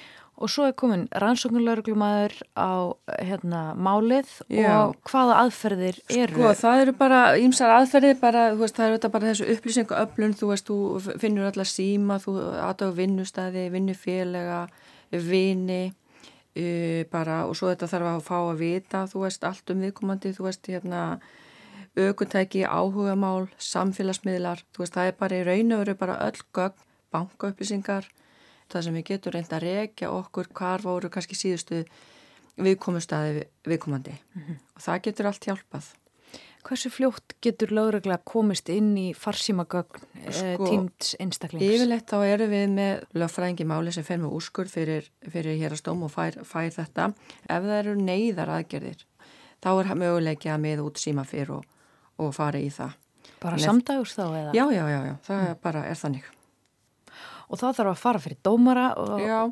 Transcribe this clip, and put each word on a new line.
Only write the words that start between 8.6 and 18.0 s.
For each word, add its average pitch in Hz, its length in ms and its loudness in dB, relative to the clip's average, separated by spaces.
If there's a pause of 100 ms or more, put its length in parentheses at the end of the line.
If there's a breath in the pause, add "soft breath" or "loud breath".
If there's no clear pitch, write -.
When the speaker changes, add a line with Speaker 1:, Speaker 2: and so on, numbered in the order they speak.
Speaker 2:
veist, 214 140 -2
það 226 100 4
eru 220 80 4
þetta 220 160 0
bara 214 160 2
þessu 214 260 0
upplýsingaöflun, 220 840 0
þú 208 100 0
veist, 202 200 -2
þú 202 80 0 (200)
f-, 190 240 -8
finnur 202 280 0
alla 190 180 -4
síma, 202 560 0
þú 196 100 -4 (300)
athugar 190 320 -2
vinnustaði, 185 680 -2 (100)
vinnufélaga, 180 840 -4 (680 soft breath)
vini, 185 540 0 (100)
uh, 170 1200 -6
bara, 160 340 -2
og - 140 -4
svo 185 100 0
þetta 180 220 -4
þarf 170 180 -2